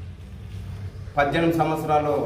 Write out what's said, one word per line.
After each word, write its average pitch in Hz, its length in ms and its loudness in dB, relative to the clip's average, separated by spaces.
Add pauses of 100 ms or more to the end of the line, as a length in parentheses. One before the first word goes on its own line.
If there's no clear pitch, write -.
(1160)
పద్దెనిమిది 165 440 4
సంవత్సరాలు 151 520 2 (120)